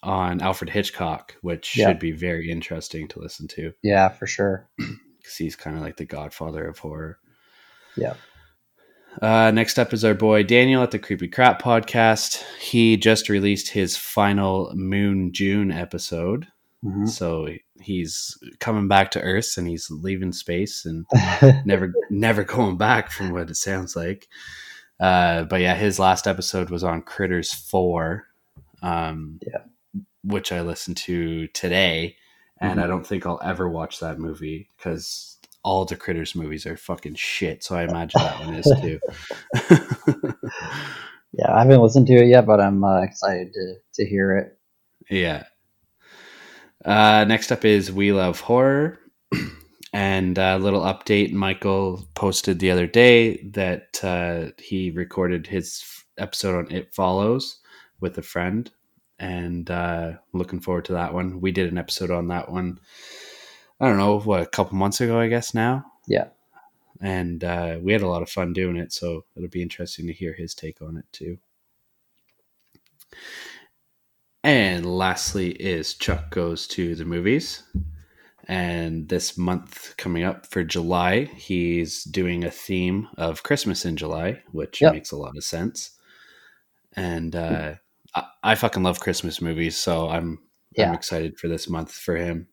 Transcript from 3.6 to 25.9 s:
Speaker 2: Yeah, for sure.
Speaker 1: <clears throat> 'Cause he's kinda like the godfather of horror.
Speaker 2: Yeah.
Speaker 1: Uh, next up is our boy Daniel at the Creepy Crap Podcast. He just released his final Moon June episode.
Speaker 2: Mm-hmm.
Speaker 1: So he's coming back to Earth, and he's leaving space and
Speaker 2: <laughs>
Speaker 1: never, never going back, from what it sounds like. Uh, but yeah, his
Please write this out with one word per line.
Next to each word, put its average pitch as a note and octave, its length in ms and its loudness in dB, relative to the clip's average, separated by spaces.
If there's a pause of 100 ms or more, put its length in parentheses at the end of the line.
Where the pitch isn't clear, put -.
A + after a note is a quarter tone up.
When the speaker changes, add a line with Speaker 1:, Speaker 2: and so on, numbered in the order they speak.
Speaker 2:
Yeah, G2 280 6
for - 180 -10
sure. G2 460 -2
Speaker 1:
<clears throat> - 60 -16
'Cause - 600 -14
he's D#2+ 160 -6
kinda D#2 260 -10
like D#2 160 -12
the D#2 80 -10
godfather D#2 640 -10
of E2 100 -14
horror. D#2 400 -12 (800)
Speaker 2:
Yeah. A2+ 160 -4 (1040)
Speaker 1:
Uh, A2+ 300 6
next A2 300 2
up A#2 120 0
is A2+ 140 0
our G#2+ 80 6
boy G#2+ 300 4
Daniel B2+ 400 6
at A#2+ 80 0
the G#2+ 80 -2
Creepy F2+ 300 -6
Crap B2+ 300 4
Podcast. A2+ 840 2 (160)
He A2+ 360 4
just A2 320 4
released G2+ 420 0
his F#2+ 280 -2
final G2 800 0
Moon F#2+ 580 0
June G2 380 0
episode. F2 720 -6 (380)
Speaker 2:
Mm-hmm. G2+ 240 -4
Speaker 1:
So E2 420 -4 (320)
he's F2+ 560 -8 (220)
coming G#2+ 280 -2
back G2 240 6
to - 100 -2
Earth, F#2+ 360 -2
and F2 100 -4
he's E2 220 -6
leaving F#2 440 -4
space F2+ 520 -6
and E2 260 -8
Speaker 2:
<laughs> C3 540 8
Speaker 1:
never, F#2+ 260 2 (200)
never G#2 320 2
going G2+ 340 0
back, A2 320 2
from F#2+ 220 -6
what E2+ 180 -4
it E2 60 -10
sounds F#2+ 400 -4
like. F2 320 -6 (720)
Uh, F2 460 4
but F#2 160 0
yeah, F2+ 120 2
his G2 240 0